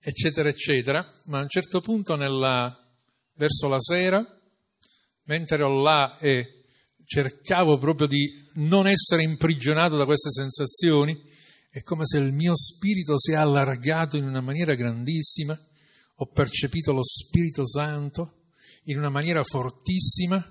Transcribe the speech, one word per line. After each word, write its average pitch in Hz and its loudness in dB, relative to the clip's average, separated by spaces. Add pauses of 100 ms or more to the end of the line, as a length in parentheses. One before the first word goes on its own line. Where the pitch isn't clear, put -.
Eccetera, 151 -2
eccetera. 139 0 (220)
Ma 147 -6
a 139 -4
un 143 -6
certo 185 -2
punto, 202 -2
nella, 131 0 (600)
verso 147 0
la 135 2
sera, 185 0 (1000)
mentre 156 -2
ero 139 2
là 147 4
e 127 -2 (420)
cercavo 151 2
proprio 147 2
di 143 -2
non 175 4
essere 180 2
imprigionato 156 2
da 139 2
queste 147 0
sensazioni, 147 0 (500)
è 131 -12
come 160 -4
se 151 0
il 139 0
mio 165 0
spirito 175 -2
si 156 0
è - 2
allargato 143 0
in 143 -2
una 131 -4
maniera 151 -2
grandissima. 143 -4 (560)
Ho - -8
percepito 143 -2
lo 131 0
Spirito 147 0
Santo 147 -6 (400)
in 143 -6
una 147 -2
maniera 151 0
fortissima 180 0